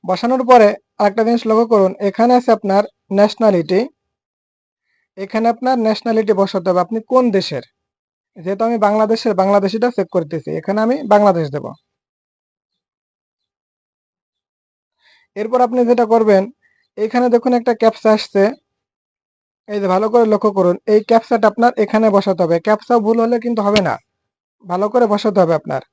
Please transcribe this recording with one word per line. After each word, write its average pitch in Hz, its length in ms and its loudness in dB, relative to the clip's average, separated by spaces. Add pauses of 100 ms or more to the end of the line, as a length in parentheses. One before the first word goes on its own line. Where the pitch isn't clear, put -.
বসানোর 240 480 -2
পরে 220 180 8 (320)
আরেকটা 208 260 0
জিনিস 233 220 0
লক্ষ্য 226 240 2
করুন, 190 180 2 (180)
এখানে 226 300 0
আছে 247 180 -4
আপনার 202 260 0 (340)
ন্যাশনালিটি। 196 640 0 (1400)
এখানে 220 360 -4
আপনার 254 220 -2 (100)
ন্যাশনালিটি 220 560 0
বসাতে 190 280 -2
হবে, 180 160 2
আপনি 220 140 -6 (120)
কোন 254 120 2 (140)
দেশের। 147 260 -6 (760)
যেহেতু 190 300 -6
আমি 233 180 -2
বাংলাদেশের, 214 560 0
বাংলাদেশিটা 202 540 0
চেক 190 200 -4
করতেছি, 160 340 -6 (100)
এখানে 202 260 -4
আমি 240 100 0 (180)
বাংলাদেশ 196 320 2 (100)
দেব। 143 100 -8 (3750)
এরপর 220 320 -4
আপনি 247 120 -2 (100)
যেটা 240 240 2
করবেন, 214 300 4 (540)
এখানে 220 360 -2
দেখুন 240 260 0
একটা 240 220 -2
ক্যাপচা 220 360 0
আসছে, 196 260 -2 (1300)
এই 208 120 -6
যে 196 120 -4
ভালো 208 200 0
করে 233 200 4
লক্ষ্য 208 240 0
করুন, 180 180 2 (180)
এই 214 160 4
ক্যাপচাটা 226 420 2
আপনার 233 200 0 (120)
এখানে 220 320 0
বসাতে 190 280 0
হবে। 170 220 0
ক্যাপচা 214 300 0 (100)
ভুল 226 180 0
হলে 233 220 -2
কিন্তু 233 220 -4
হবে 208 200 2
না, 127 60 -2 (800)
ভালো 190 220 -4
করে 247 200 2
বসাতে 202 280 -2
হবে 165 180 2
আপনার। 135 220 -8 (120)